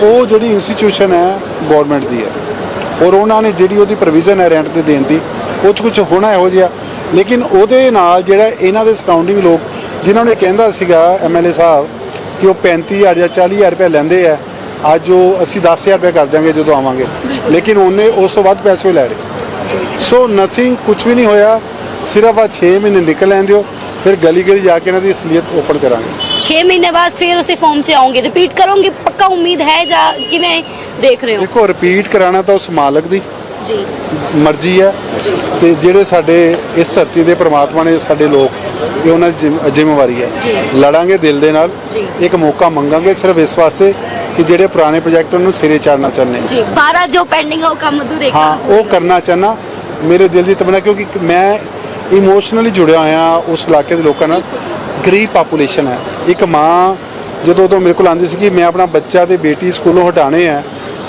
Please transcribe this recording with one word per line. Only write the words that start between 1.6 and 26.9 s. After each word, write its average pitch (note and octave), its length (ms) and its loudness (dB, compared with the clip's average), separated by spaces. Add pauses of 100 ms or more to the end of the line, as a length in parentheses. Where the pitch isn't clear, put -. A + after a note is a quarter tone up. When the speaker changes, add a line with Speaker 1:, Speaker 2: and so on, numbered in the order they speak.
Speaker 1:
ਗੌਰਮੈਂਟ D3 360 2
ਦੀ A2+ 200 -4
ਹੈ F#2+ 40 -6 (760)
ਔਰ F#3 60 4
ਉਹਨਾਂ A3 280 2
ਨੇ A3 100 0
ਜਿਹੜੀ F#3 260 0
ਉਹਦੀ G#3 180 2
ਪ੍ਰੋਵੀਜ਼ਨ F3+ 460 2
ਹੈ F3 80 4
ਰੈਂਟ D#3 180 0
'ਤੇ E3 140 -4
ਦੇਣ D3 200 0
ਦੀ, D3 180 0 (460)
ਉਹ G3+ 80 4
'ਚ - 80 -4
ਕੁਛ G#3 180 0
ਹੋਣਾ F#3+ 340 2
ਇਹੋ F#3 160 2
ਜਿਹਾ। F#3 200 2 (440)
ਲੇਕਿਨ G3+ 300 0
ਉਹਦੇ A#3 480 2
ਨਾਲ F#3 320 2
ਜਿਹੜਾ G3 240 2
ਇਹਨਾਂ A3 380 0
ਦੇ A3 100 2
ਸਰਾਊਂਡਿੰਗ F3+ 440 0
ਲੋਕ E3+ 220 2 (420)
ਜਿਨ੍ਹਾਂ A3 220 2
ਨੇ A3 100 2
ਕਹਿੰਦਾ G3+ 360 2
ਸੀਗਾ F3 500 2
ਐਮ E3+ 160 0
ਐਲ E3+ 100 2
ਏ F3 40 0
ਸਾਹਿਬ D#3 360 2 (540)
ਕਿ F#3 60 4
ਉਹ F#3+ 60 4
ਪੈਂਤੀ E3+ 420 -2
ਹਜ਼ਾਰ F#3+ 240 2
ਜਾਂ F3 80 2
ਚਾਲੀ F3+ 280 0
ਹਜ਼ਾਰ G3 160 4
ਰੁਪਇਆ F3+ 160 0
ਲੈਂਦੇ E3 400 2
ਆ, D3+ 100 2 (580)
ਅੱਜ E3+ 160 -2
ਉਹ F#3 320 4
ਅਸੀਂ F#3 180 -4
ਦਸ E3 220 2
ਹਜ਼ਾਰ G3 140 2
ਰੁਪਇਆ F3 140 0
ਕਰ D#3+ 140 2
ਦਿਆਂਗੇ D#3 260 0
ਜਦੋਂ D3+ 240 0
ਆਵਾਂਗੇ, C3 300 -2 (200)
Speaker 2:
ਬਿਲਕੁਲ। B3 280 -2
Speaker 1:
ਲੇਕਿਨ G#3 240 2
ਉਹਨੇ G3 300 2
ਉਸ F#3+ 260 0
ਤੋਂ G#3 100 2
ਵੱਧ G3 140 2
ਪੈਸੇ G3 320 0
ਉਹ F3+ 40 0
ਲੈ C3+ 140 2
ਰਹੇ। A2 80 -6 (960)
So B3 140 4
nothing, A3+ 500 0 (100)
ਕੁਛ G#3+ 220 0
ਵੀ A#3+ 80 2
ਨਹੀਂ B3 100 2
ਹੋਇਆ, G#3+ 360 4 (440)
ਸਿਰਫ G#3+ 340 2
ਆਹ A3 80 2
ਛੇ F3+ 320 2
ਮਹੀਨੇ G3+ 200 2
ਨਿਕਲ D#3+ 280 0
ਲੈਣ G3 160 2
ਦਿਓ, G3+ 220 2 (380)
ਫਿਰ F#3+ 120 4
ਗਲੀ E3 280 2
ਗਲੀ G3 160 2
ਜਾ F3 200 2
ਕੇ E3+ 100 -4
ਇਹਨਾਂ F#3 120 0
ਦੀ F#3+ 100 0
ਅਸਲੀਅਤ E3 320 -2 (120)
ਓਪਨ D3 220 -2
ਕਰਾਂਗੇ। A#2 640 -2
Speaker 2:
ਛੇ D#4+ 240 0
ਮਹੀਨੇ F4+ 280 2